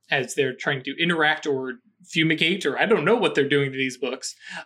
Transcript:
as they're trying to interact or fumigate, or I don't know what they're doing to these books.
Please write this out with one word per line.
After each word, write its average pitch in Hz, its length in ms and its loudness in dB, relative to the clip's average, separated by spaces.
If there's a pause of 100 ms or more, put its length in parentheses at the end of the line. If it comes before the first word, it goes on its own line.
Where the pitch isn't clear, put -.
(120)
as 131 240 -2
they're 131 200 0
trying 135 280 -4
to 139 180 -6
interact 160 460 2
or 131 280 -2 (380)
fumigate, 165 540 2
or 127 100 -2
I 147 80 2
don't 190 180 4
know 202 120 4
what 190 180 2
they're 139 160 2
doing 139 220 2
to 135 60 -8
these 131 200 -4
books. 131 380 -6 (300)